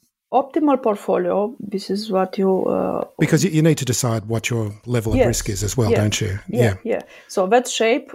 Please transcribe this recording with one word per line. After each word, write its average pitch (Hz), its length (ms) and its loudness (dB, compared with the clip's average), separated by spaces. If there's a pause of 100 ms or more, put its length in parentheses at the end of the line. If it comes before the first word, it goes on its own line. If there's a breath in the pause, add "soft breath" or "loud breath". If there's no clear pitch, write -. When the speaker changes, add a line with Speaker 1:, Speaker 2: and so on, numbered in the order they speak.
(320)
Speaker 1:
Optimal 269 480 0
portfolio, 202 800 -2
this 196 320 -8
is 208 220 -4
what 190 260 0
you, 190 280 2
uh, - 380 -2 (140)
Speaker 2:
Because 156 260 2
you, 190 60 2
you 156 120 2
need 156 160 4
to - 60 -4
decide 113 420 -2
what 113 220 -2
your 110 240 -2 (140)
level 113 260 0
of 254 60 2
Speaker 1:
Yes. 247 80 6
Speaker 2:
risk - 220 -2
is 98 160 -4
as 101 120 -4
well, 113 140 2
Speaker 1:
Yeah. 113 120 4
Speaker 2:
don't 107 180 0
you? 98 180 -4 (100)
Speaker 1:
Yeah, 117 120 -2
Speaker 2:
Yeah. 104 240 4
Speaker 1:
yeah. 101 160 -2 (260 loud breath)
So 185 220 -2
that 247 180 4
shape, 233 480 0